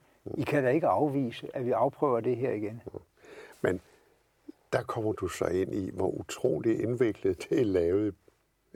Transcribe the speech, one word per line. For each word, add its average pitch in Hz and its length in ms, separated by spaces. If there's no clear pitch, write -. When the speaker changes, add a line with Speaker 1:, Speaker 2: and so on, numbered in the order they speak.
Speaker 1:
"I - 80
kan 147 200
da 127 60
ikke 147 180
afvise, 131 680
at 127 120
vi 123 40
afprøver 123 500
det 120 160
her 123 140
igen"? 107 320
Speaker 2:
Men 92 200
der 120 100
kommer 110 300
du - 160
så - 160
ind 92 300
i, 98 160
hvor 92 180
utrolig 117 720
indviklet 110 680
det 131 100
er 123 40
lavet, 95 500